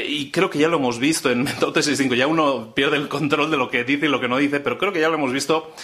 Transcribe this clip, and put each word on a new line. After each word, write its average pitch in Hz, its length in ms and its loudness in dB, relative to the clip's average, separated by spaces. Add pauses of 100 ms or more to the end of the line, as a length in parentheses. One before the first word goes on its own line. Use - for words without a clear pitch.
y 147 240 -6
creo 180 180 2
que 156 120 -2
ya 156 80 4
lo 170 80 2
hemos 123 240 0
visto 147 280 0
en 123 140 2
<laughs> - 0 -
Mentor 139 300 -2
trescientos 160 120 2
sesenta 139 180 0
y - 20 2
cinco, 123 100 0
ya 127 140 2
uno 139 440 0
pierde 143 260 2
el 139 100 -4
control 147 420 0
de 156 60 0
lo 127 120 0
que 123 140 -2
dice 143 240 0
y - 20 2
lo 123 120 2
que 123 80 -2
no 123 80 0
dice, 143 240 0
pero 123 180 -4
creo 196 140 -2
que 160 80 -2
ya 156 80 2
lo 160 80 0
hemos 135 160 0
visto, 156 520 -2